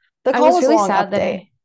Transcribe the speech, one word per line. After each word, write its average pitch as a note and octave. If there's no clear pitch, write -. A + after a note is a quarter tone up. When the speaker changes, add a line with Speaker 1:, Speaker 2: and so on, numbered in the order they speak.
Speaker 1:
The B3+
Speaker 2:
I A#3+
Speaker 1:
call D4+
Speaker 2:
was F4
Speaker 1:
was E4+
Speaker 2:
really C4
Speaker 1:
long G3+
Speaker 2:
sad G3
that G3+
Speaker 1:
update. -
Speaker 2:
I, -